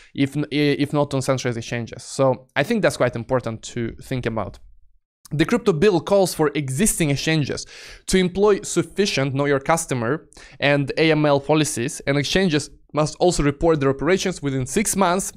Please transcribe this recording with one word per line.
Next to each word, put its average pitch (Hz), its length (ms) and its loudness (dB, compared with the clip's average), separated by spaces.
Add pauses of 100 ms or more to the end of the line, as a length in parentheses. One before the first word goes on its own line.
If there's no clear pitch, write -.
(140)
if, 139 220 0 (140)
if 143 420 2
not 147 220 0
on 131 80 0
centralized 127 340 -2
exchanges. 117 460 -8
So - 520 0
I 143 80 0
think 214 200 0
that's 147 160 0
quite 123 180 0
important 117 460 -4 (100)
to 117 300 -6
think 123 240 -6
about. 107 320 -6 (720)
The 156 160 0
crypto 214 260 2
bill 175 280 4
calls 196 340 2
for 151 200 0
existing 156 540 0
exchanges 143 560 -2 (440)
to 190 100 2
employ 190 440 2
sufficient 170 720 -2
know 143 120 0
your 139 140 2
customer 143 680 -2 (320)
and 143 380 2
A 160 120 4
M 151 140 4
L 143 160 4
policies, 147 680 0
and 139 120 0
exchanges 151 500 0 (240)
must 151 260 -2
also 175 240 2
report 147 380 2
their 135 100 2
operations 170 520 -2
within 135 240 -2
six - 280 0
months 190 420 0